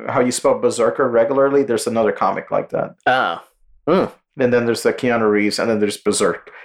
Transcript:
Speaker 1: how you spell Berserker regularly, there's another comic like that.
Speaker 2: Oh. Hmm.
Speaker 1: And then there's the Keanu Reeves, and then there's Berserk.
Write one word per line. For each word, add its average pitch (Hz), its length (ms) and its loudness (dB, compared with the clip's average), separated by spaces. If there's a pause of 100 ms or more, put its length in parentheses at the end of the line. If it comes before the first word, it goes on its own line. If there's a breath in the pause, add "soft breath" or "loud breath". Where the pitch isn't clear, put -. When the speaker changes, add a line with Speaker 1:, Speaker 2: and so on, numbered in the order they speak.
Speaker 1:
how 135 120 -2
you 123 120 0
spell 127 260 0
Berserker 117 500 0
regularly, 135 540 2
there's 117 240 -2
another 113 240 0
comic 98 400 -4
like 101 200 -4
that. - 260 -6 (100)
Speaker 2:
Oh. 113 380 0 (420)
Hmm. 156 200 2 (360)
Speaker 1:
And 123 100 2
then 120 120 2
there's 117 180 -2
the 113 100 2
Keanu 117 380 0
Reeves, 104 300 0
and 110 100 0
then 110 80 0
there's 104 200 -2
Berserk. 95 520 -2 (140 loud breath)